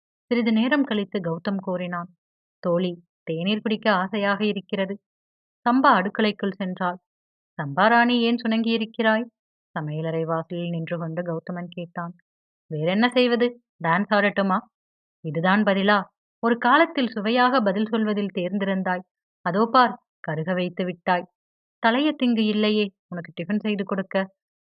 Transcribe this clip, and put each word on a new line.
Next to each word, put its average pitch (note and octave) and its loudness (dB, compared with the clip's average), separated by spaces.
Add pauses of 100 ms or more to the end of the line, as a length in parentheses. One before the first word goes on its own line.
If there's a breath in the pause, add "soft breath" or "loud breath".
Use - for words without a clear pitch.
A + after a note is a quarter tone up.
(320)
சிறிது A#3 2
நேரம் C4 4
கழித்து G#3 -2
கௌதம் F3 -4
கூறினான். F3+ -6 (500)
தோழி, F3+ 0 (320)
தேநீர் F#3 -2
குடிக்க A3 0
ஆசையாக G3+ 0
இருக்கிறது. G3 -4 (680)
சம்பா B3 4
அடுக்கலைக்குள் G3+ 0
சென்றாள். F#3 -4 (600)
சம்பா D#3 2
ராணி, A#3+ 4
ஏன் A#3 2
சுணங்கியிருக்கிறாய்? A3+ 0 (500)
சமையலறை D#3+ -4
வாசலில் E3 -4
நின்று E3+ -6
கொண்டு E3 -6
கௌதமன் F3 -8
கேட்டான். F3 -12 (580)
வேறென்ன F3+ 0
செய்வது? A#3+ 2 (360)
டான்ஸ் F3 0
ஆடட்டுமா? G3 2 (680)
இதுதான் F3 2
பதிலா? G3 4 (420)
ஒரு A#3 2
காலத்தில் C#4 2
சுவையாக B3 0
பதில் G#3 0
சொல்வதில் G#3 -2
தேர்ந்திருந்தாய். F#3+ -2 (400)
அதோ G3+ 2
பார், A#3+ 4 (220)
கருக D#3+ -4
வைத்து F3+ -4
விட்டாய். F3+ -2 (560)
தலைய B3+ 2 (140)
திங்கு A#3+ 2
இல்லையே G#3+ 2 (160)
உனக்கு E3+ -10
டிஃபன் F3 -4
செய்து G#3 -2
கொடுக்க F#3+ -4 (540)